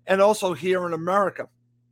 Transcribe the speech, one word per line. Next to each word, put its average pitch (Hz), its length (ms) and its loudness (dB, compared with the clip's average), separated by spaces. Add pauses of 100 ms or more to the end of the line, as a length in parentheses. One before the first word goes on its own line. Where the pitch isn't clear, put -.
and 190 160 2
also 202 320 2
here 180 320 -2
in 170 80 -4
America. 175 560 -2 (420)